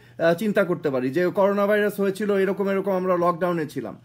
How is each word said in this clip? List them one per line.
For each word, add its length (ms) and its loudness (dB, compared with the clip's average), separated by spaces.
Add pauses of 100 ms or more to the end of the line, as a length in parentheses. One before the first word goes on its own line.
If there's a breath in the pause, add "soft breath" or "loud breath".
(200 loud breath)
আহ, 160 2
চিন্তা 300 0
করতে 260 -2
পারি 200 -2
যে 200 0
করোনা 360 2
ভাইরাস 340 0
হয়েছিল, 360 0
এরকম, 320 0
এরকম 240 0
আমরা 240 0
লকডাউনে 500 0
ছিলাম, 380 -10